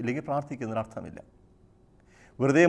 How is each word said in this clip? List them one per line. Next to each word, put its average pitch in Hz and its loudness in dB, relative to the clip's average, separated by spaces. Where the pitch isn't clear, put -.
ഇല്ലെങ്കിൽ 123 -4
പ്രാർത്ഥിക്കുന്നതിന് 135 -4
അർത്ഥമില്ല. 85 -12
വെറുതെ 135 4